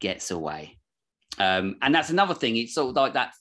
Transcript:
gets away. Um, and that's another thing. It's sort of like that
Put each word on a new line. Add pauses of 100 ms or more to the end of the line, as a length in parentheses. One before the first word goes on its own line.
gets
away. (600)
Um,
and
that's
another
thing.
It's
sort
of
like
that